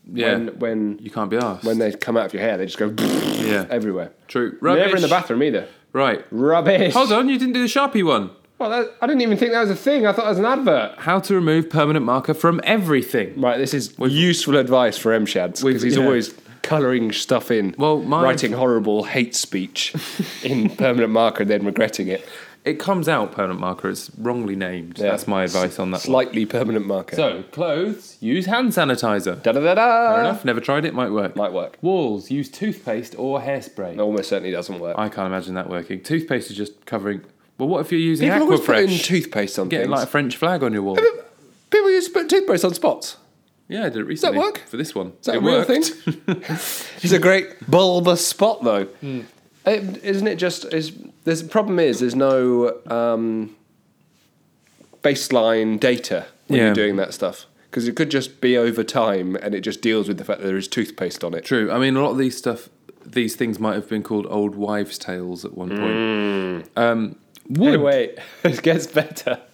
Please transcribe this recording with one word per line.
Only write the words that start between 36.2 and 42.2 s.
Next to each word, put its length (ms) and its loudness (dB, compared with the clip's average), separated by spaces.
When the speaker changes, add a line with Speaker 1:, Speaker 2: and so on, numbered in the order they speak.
Speaker 1:
is 40 -12
just 300 -10
covering. 340 -4
Well, 100 -2
what 140 0
if 100 -6
you're 80 0
using 300 2
Speaker 2:
People 140 2
always 180 4
put 160 4
in 100 6
Speaker 1:
Aquafresh? 160 0
Speaker 2:
toothpaste 560 -2
on 80 -2
Speaker 1:
Getting, 200 0
Speaker 2:
things. 100 0
Speaker 1:
like, 100 -2
a 20 -16
French 280 -2
flag 260 0
on 80 0
your 120 -2
wall. 120 -2
Speaker 2:
People, 240 4
people 220 4
used 220 2
to 0 -
put 160 0